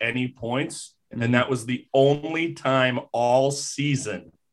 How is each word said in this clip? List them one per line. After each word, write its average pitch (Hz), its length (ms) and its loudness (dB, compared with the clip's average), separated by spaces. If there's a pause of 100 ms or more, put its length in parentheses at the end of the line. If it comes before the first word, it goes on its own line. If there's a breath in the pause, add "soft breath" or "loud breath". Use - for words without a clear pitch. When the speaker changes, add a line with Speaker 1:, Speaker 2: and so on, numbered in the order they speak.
Speaker 1:
any 123 280 -2
points, 123 640 -6 (180)
Speaker 2:
Mm-hmm. 117 120 -6
Speaker 1:
and 120 100 2
that 123 160 2
was 117 160 -2
the 123 260 -6
only 147 640 2
time 127 460 2 (120)
all 123 380 4
season 139 800 -4 (220)